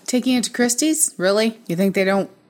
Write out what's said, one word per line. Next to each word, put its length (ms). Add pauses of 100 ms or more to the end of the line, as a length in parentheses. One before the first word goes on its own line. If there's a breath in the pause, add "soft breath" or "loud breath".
Taking 280
it 100
to 60
Christie's? 680
Really? 500
You 80
think 200
they 100
don't 240 (200)